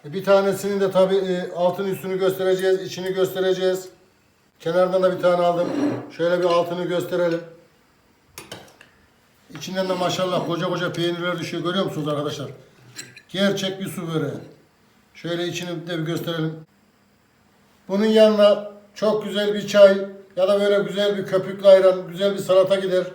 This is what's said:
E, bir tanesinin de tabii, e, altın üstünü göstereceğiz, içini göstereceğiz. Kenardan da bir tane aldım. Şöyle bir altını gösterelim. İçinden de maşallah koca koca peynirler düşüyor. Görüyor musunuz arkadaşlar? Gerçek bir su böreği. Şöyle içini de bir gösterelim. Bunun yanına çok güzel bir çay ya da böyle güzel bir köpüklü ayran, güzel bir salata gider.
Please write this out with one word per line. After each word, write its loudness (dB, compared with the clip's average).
E, -14
bir -8
tanesinin 2
de 0
tabii, 2
e, -2
altın -2
üstünü -6
göstereceğiz, 0
içini -8
göstereceğiz. -2
Kenardan 0
da 2
bir -6
tane 2
aldım. 2
Şöyle 0
bir 0
altını 0
gösterelim. -2
İçinden -6
de -2
maşallah -2
koca -2
koca -4
peynirler -4
düşüyor. -8
Görüyor -2
musunuz -6
arkadaşlar? -6
Gerçek -2
bir -8
su -8
böreği. -4
Şöyle -6
içini -8
de -6
bir -4
gösterelim. -6
Bunun 0
yanına 6
çok -2
güzel -2
bir -6
çay 6
ya 2
da 2
böyle 2
güzel -2
bir -6
köpüklü 0
ayran, 6
güzel -2
bir -6
salata 4
gider. 0